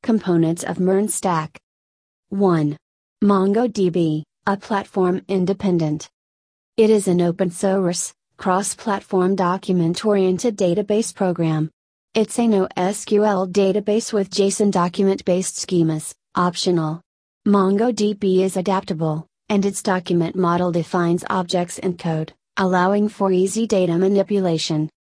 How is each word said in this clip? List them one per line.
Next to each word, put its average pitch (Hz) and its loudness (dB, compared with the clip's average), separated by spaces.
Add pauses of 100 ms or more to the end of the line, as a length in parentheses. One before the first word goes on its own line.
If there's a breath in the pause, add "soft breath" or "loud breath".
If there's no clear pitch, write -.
Components 170 0
of 170 -6
mern 190 2
Stack. 165 -4 (680)
One. 165 2 (480)
MongoDB, 190 2 (220)
a 202 -2
platform 190 -2
independent. 180 0 (680)
It 220 4
is 202 2
an 175 2
open 175 0
source, 190 -2 (240)
cross-platform 190 -2
document-oriented 185 0
database 208 0
program. 165 0 (420)
It's 220 -2
a 240 2
no 196 2
S 190 -4
Q 208 2
L 190 0
database 208 0
with 196 -2
json 196 0
document-based 190 0
schemas, 160 -2 (220)
optional. 175 -2 (480)
MongoDB 202 2
is 190 -2
adaptable, 165 -2 (220)
and 202 2
its 202 -4
document 175 0
model 175 0
defines 175 -2
objects 175 -4
and 180 -6
code, 160 -6 (240)
allowing 190 2
for 196 -2
easy 190 0
data 185 0
manipulation. 185 0 (140)